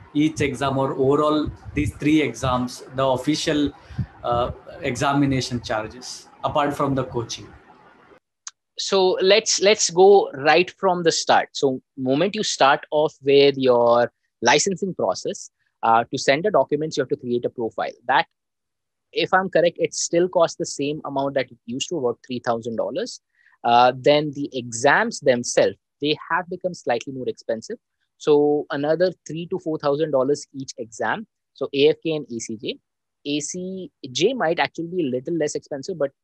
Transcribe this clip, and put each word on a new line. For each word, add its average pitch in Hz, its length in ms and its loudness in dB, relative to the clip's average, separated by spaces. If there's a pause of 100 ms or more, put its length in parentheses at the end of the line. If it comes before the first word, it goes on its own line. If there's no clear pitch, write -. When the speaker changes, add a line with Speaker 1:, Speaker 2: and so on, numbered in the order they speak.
(140)
Speaker 1:
each 151 260 0
exam 135 380 -2
or 135 140 0
overall 147 580 2 (240)
these 147 220 -2
three 151 260 2
exams, 123 600 -4 (120)
the 135 100 -2
official, 147 680 0 (520)
uh, 120 280 -2 (280)
examination 139 800 0
charges 110 680 -10 (160)
apart 143 320 -2
from 139 180 0
the 131 100 -2
coaching? 113 440 -8 (1300)
Speaker 2:
So 185 420 0
let's, 202 380 2
let's 208 300 2
go 190 440 8
right 156 360 2
from 180 320 -2
the 160 80 4
start. - 420 2
So 131 280 -2 (160)
moment 143 400 0
you 214 80 -2
start - 480 2
off 151 200 0 (100)
with 139 340 6
your 120 560 4 (280)
licensing 160 540 2
process, - 560 -4 (320)
uh, 113 220 4
to - 140 -8
send 139 260 0
the 208 80 0
documents, 151 440 0
you 143 60 -2
have 127 60 -4
to - 80 -2
create 120 280 -4
a 120 60 -4
profile. 110 420 -6 (140)
That, 143 200 2 (840)
if 156 220 -2
I'm 190 140 2
correct, 170 320 2
it 165 140 -2
still 175 340 0
costs 170 280 2
the 165 100 -6
same 147 380 -6
amount 139 300 -4
that 131 160 -2
it 120 160 -20
used 120 220 -8
to, 175 100 -6
about 120 280 -2
three 123 140 -8
thousand 117 360 -4
dollars. 156 440 -6 (440)
Uh, 120 320 6
then 147 360 2
the 139 200 -8
exams 139 680 0
themselves, 120 560 2 (240)
they 147 160 -2 (140)
have 170 180 -2
become 180 260 -8
slightly 135 380 -4
more 127 160 -6
expensive. 113 500 -8 (400)
So 147 520 2
another 160 420 0 (140)
three 165 220 -8
to 185 100 -4
four 156 200 -6
thousand 147 340 0
dollars 135 420 0
each 135 240 -12
exam. 120 480 -6 (280)
So 127 200 -6
A 139 140 4
F 156 160 2
K 160 100 -2
and 147 160 -6
A 117 80 -8
C 113 180 -10
J. 208 220 -10 (480)
A 147 140 -4
C 185 500 -10 (220)
J 180 220 0
might 165 260 0
actually 165 260 -4
be 175 160 -4
a 135 80 -2
little 135 260 -4
less 151 200 -2
expensive, 151 420 -10
but 139 140 -2 (120)